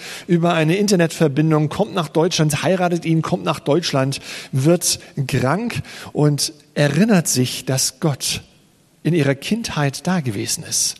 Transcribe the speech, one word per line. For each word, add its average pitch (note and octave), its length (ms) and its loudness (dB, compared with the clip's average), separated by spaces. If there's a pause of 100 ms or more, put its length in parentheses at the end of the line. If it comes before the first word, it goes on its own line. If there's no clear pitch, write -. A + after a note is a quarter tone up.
(260)
über E3+ 280 2
eine D#3+ 240 2
Internetverbindung, D#3+ 920 2
kommt G3 240 -2
nach E3 160 -2
Deutschland, D#3 540 0
heiratet F3 420 2
ihn, D#3+ 160 2
kommt F#3+ 220 -2
nach E3 160 -2
Deutschland, C#3+ 600 0 (300)
wird D#3 480 2 (280)
krank C#3+ 540 -2 (320)
und D3 400 2 (200)
erinnert D#3+ 540 2
sich, - 380 -2
dass - 340 -2
Gott - 420 -4 (600)
in D#3 100 2
ihrer C#3 220 2
Kindheit D3+ 720 -4
da F3+ 140 0
gewesen A2+ 460 -4
ist. - 320 -4